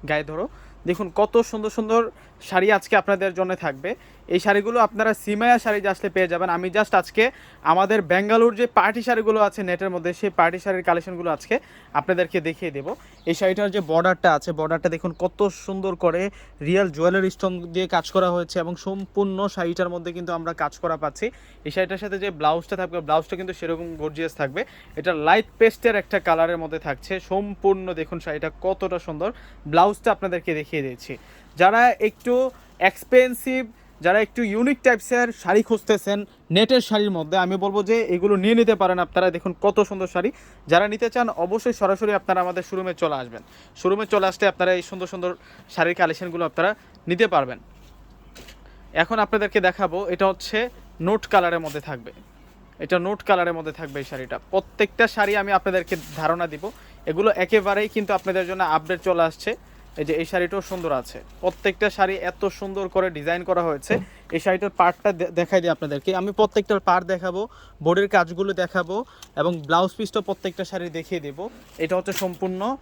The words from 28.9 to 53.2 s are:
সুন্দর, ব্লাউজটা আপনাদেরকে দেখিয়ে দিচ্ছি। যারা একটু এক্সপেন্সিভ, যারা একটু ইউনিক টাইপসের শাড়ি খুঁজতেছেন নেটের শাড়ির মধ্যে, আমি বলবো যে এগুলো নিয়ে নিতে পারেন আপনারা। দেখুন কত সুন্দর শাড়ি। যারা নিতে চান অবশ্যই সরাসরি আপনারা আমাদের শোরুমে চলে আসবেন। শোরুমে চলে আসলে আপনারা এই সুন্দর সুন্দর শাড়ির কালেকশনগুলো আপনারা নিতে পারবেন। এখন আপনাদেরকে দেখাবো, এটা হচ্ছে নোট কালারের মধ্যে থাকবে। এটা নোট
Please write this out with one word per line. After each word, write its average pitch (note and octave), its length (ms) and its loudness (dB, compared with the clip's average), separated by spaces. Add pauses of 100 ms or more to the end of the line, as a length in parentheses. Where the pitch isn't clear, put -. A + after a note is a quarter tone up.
সুন্দর, E3+ 300 -6 (380)
ব্লাউজটা F#3+ 440 4
আপনাদেরকে F3+ 420 -2
দেখিয়ে D3+ 340 -4
দিচ্ছি। B2+ 260 -12 (420)
যারা G3 340 6
একটু B3 640 0 (280)
এক্সপেন্সিভ, B3+ 880 2 (360)
যারা F3+ 180 4
একটু A#3 240 -2
ইউনিক A#3 380 2
টাইপসের A#3+ 500 2
শাড়ি G3+ 320 2
খুঁজতেছেন G#3 600 0 (260)
নেটের A3 300 4
শাড়ির G#3 300 0
মধ্যে, D#3+ 260 -2
আমি F#3 180 2
বলবো G3 280 0
যে A3 220 0 (100)
এগুলো G3 200 2
নিয়ে G3+ 200 4
নিতে A3+ 200 6
পারেন F#3 240 2
আপনারা। F3+ 300 2
দেখুন E3+ 320 -4
কত G3+ 180 4
সুন্দর F#3+ 280 -2
শাড়ি। F3+ 240 -2 (360)
যারা F3 200 4
নিতে A3 220 -2
চান A#3+ 200 0
অবশ্যই G3+ 440 -2
সরাসরি G3+ 400 0
আপনারা F#3+ 280 0
আমাদের F3+ 220 -4
শোরুমে F#3 300 -6
চলে D#3 220 -2
আসবেন। A#2 260 -10 (340)
শোরুমে G3+ 300 -2
চলে G3+ 220 2
আসলে G3 200 0
আপনারা F3+ 260 2
এই F3+ 80 -2
সুন্দর F#3 260 -10
সুন্দর F3+ 280 -8 (340)
শাড়ির F3 260 0
কালেকশনগুলো E3+ 500 -2
আপনারা F3+ 300 -2 (320)
নিতে F3 200 0
পারবেন। C3+ 320 0 (1300)
এখন F3 260 0
আপনাদেরকে G#3 420 0
দেখাবো, F#3 460 -2
এটা F3+ 200 0
হচ্ছে G#3+ 420 -4 (320)
নোট G3+ 260 0
কালারের F3 320 4
মধ্যে D3+ 220 -8
থাকবে। B2 300 -12 (680)
এটা E3+ 200 -2
নোট G3 240 -6